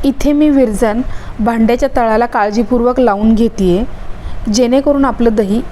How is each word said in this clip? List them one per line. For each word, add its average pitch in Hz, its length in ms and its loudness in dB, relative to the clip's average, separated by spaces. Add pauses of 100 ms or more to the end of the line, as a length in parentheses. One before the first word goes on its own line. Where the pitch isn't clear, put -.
इथे 277 280 0
मी 302 160 4
विरजण 233 520 2 (400)
भांड्याच्या 233 560 0
तळाला 233 300 2
काळजीपूर्वक 240 760 0
लावून 220 340 2
घेतेय, 214 500 0 (680)
जेणेकरून 269 520 2
आपलं 233 300 0
दही 214 380 0